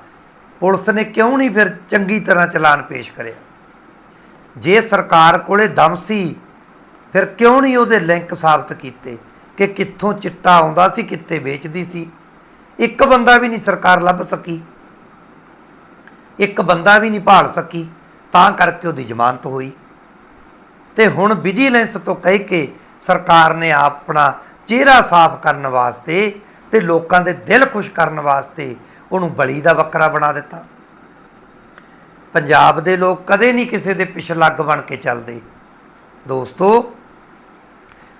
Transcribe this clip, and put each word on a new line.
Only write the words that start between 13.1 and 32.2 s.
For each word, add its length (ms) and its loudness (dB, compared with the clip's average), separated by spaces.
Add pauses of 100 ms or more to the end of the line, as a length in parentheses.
ਵੀ 100 -2
ਨਹੀਂ 100 -6
ਸਰਕਾਰ 420 0
ਲੱਭ 220 0
ਸਕੀ, 380 -10 (1800)
ਇੱਕ 220 -2
ਬੰਦਾ 380 4
ਵੀ 120 0
ਨਹੀਂ 100 -4
ਭਾਲ 320 4
ਸਕੀ, 340 -8 (460)
ਤਾਂ 200 6
ਕਰਕੇ 360 -2
ਉਹਦੀ 160 -8
ਜ਼ਮਾਨਤ 420 -4
ਹੋਈ। 260 -10 (1200)
ਤੇ 120 4
ਹੁਣ 260 0
ਵਿਜੀਲੈਂਸ 640 -2
ਤੋਂ 200 -8
ਕਹਿ 240 0
ਕੇ 260 -4 (360)
ਸਰਕਾਰ 520 4
ਨੇ 180 -2
ਆਪਣਾ 600 0 (360)
ਚਿਹਰਾ 340 6
ਸਾਫ਼ 400 2
ਕਰਨ 240 -2
ਵਾਸਤੇ 760 -4 (320)
ਤੇ 80 4
ਲੋਕਾਂ 400 0
ਦੇ 120 -2 (140)
ਦਿਲ 200 4
ਖੁਸ਼ 240 -6
ਕਰਨ 300 -4
ਵਾਸਤੇ 540 -4 (380)
ਉਹਨੂੰ 220 -4
ਬਲੀ 260 -4
ਦਾ 120 4
ਬੱਕਰਾ 360 0
ਬਣਾ 240 -2
ਦਿੱਤਾ। 320 -14 (1700)